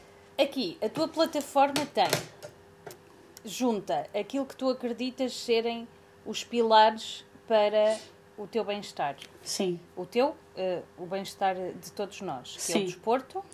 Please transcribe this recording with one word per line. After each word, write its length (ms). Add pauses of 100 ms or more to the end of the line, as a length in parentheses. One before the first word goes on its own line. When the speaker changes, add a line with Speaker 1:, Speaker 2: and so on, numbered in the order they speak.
(380)
Speaker 1:
aqui, 440
a 80
tua 180
plataforma 840
tem, 160 (1400)
junta 680
aquilo 320
que 100
tu 140
acreditas 640
serem 540 (380)
os 180
pilares 840 (220)
para 520 (380)
o 100
teu 160
bem-estar. 520 (280)
Speaker 2:
Sim. 360 (160)
Speaker 1:
O 100
teu, 300 (200)
eh, 260 (160)
o 80
bem-estar 500
de 360
todos 300
nós, 340
que 160
é 40
o 40
Speaker 2:
Sim. 60
Speaker 1:
desporto, 580 (100)